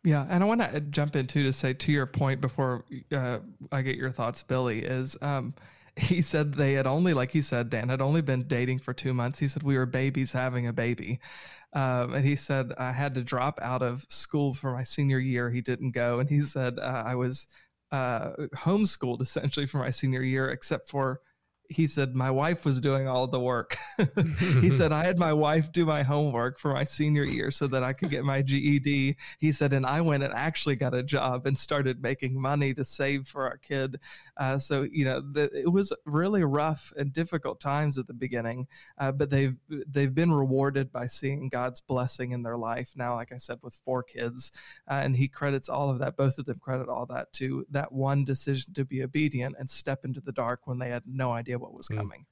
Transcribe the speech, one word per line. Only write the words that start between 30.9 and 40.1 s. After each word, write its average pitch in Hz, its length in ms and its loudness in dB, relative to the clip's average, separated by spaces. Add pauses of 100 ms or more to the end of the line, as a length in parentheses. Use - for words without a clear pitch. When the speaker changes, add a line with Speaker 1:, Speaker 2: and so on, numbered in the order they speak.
Speaker 1:
a 127 80 2
job 131 440 0
and 139 100 2
started 131 460 -2
making 131 380 -2
money 139 340 2
to 135 100 -2
save 139 440 -2
for 139 160 -4
our 123 140 -4
kid." 135 420 -4 (360)
Uh, 135 220 0
so, 139 320 0
you 151 140 2
know, 131 160 0
the, 143 340 0
it 143 160 0
was 196 220 2 (140)
really 175 360 2
rough 147 540 0
and 139 160 -2
difficult 160 480 -4
times 143 380 0
at 123 80 -4
the 127 80 -12
beginning, 123 520 -4 (320)
uh, 135 140 0
but 139 160 0
they've, 135 280 2 (120)
they've 139 460 0